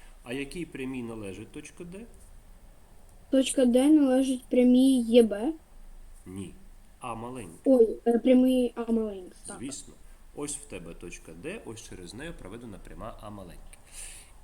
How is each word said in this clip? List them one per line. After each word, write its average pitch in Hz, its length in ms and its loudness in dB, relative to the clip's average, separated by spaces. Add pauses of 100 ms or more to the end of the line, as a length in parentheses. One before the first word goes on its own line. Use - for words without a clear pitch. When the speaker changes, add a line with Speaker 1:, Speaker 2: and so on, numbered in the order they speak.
(220)
Speaker 1:
а 120 100 -12
якій 139 340 -8
прямій 131 360 -8
належить 110 500 -10
точка 147 320 -16
Д? 196 220 -16 (1200)
Speaker 2:
Точка 269 340 2
Д 254 240 4
належить 269 600 4
прямій 254 500 6
Є 233 220 8
Б. 220 300 -2 (760)
Speaker 1:
Ні. 90 280 -12 (460)
А 120 140 -10
маленьке. 110 500 -12
Speaker 2:
Ой, 247 420 4
е, 233 120 4
прямий 254 560 4
А 233 180 -4
маленьке, 202 440 -4 (100)
так. 196 120 -14
Speaker 1:
Звісно. 139 360 -14 (400)
Ось 147 220 -8
в - 80 -16
тебе 87 300 -14
точка - 380 -16
Д, 160 320 -12
ось 110 240 -14
через 87 260 -16
неї 156 180 -12
проведена 107 460 -16
пряма 101 420 -16
А 107 100 -16
маленьке. 92 480 -18 (640)